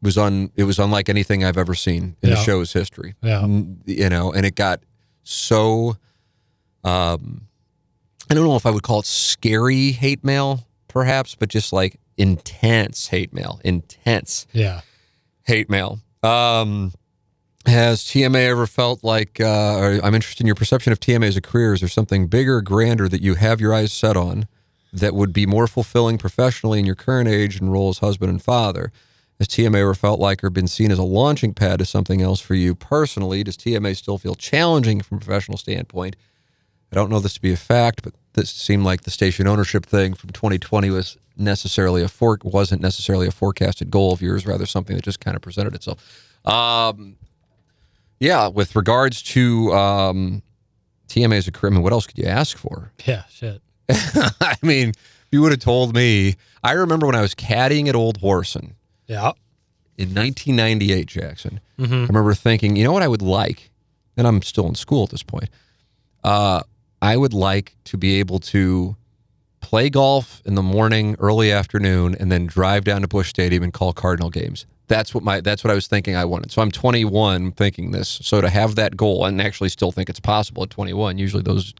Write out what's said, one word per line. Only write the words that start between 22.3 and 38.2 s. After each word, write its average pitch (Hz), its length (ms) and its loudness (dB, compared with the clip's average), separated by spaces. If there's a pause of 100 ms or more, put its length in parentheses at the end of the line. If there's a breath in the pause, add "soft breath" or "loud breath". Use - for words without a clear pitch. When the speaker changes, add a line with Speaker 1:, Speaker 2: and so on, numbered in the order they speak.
Speaker 1:
grander 107 480 2
that 87 140 -2
you 95 140 2
have 110 220 2
your 107 140 2
eyes 107 180 2
set 107 280 0
on 90 280 -2 (460)
that 95 220 -2
would 98 180 0
be 101 140 0
more 107 200 2
fulfilling 113 520 0
professionally 110 600 0
in 101 60 0
your 95 100 0
current 127 320 0
age 104 300 2
and 95 160 -2
role 98 160 2
as 92 100 -2
husband 98 300 0
and 92 140 -2
father? 104 500 -2 (460 soft breath)
Has 101 100 0
T - 160 0
M 107 100 2
A 101 40 4
ever 98 160 2
felt 104 260 0
like 98 240 0
or 95 60 0
been 92 180 -2
seen 107 240 0
as 90 60 2
a 92 60 0
launching 117 500 0
pad 92 240 0
to 92 80 0
something 95 340 -2
else 95 180 0
for - 160 -4
you 90 200 2
personally? 101 680 -2
Does 101 140 -8
T 117 180 -4
M 104 120 -2
A 95 80 -2
still 101 240 -6
feel - 160 -8
challenging 143 640 2
from 101 160 -8
a 98 40 -8
professional 98 360 -6
standpoint? 92 600 -8 (760)
I - 40 -4
don't 101 140 2
know 107 80 2
this 98 160 -2
to - 60 -16
be 92 120 0
a 87 40 0
fact, 117 460 0
but - 100 -14 (220)